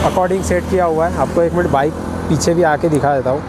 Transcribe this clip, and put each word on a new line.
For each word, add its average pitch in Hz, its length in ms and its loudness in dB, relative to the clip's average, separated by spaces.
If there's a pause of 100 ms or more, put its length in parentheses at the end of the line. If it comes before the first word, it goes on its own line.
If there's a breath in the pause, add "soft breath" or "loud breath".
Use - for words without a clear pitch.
according 185 400 0
set 175 260 -2
किया 185 140 2
हुआ 165 240 0
है। 180 100 -4
आपको 160 240 0
एक 165 100 0
minute 170 180 0
bike 139 220 2 (360)
पीछे 170 260 2
भी 170 100 2
आके 151 240 2
दिखा 143 280 2
देता 127 140 0
हूँ। 147 180 -2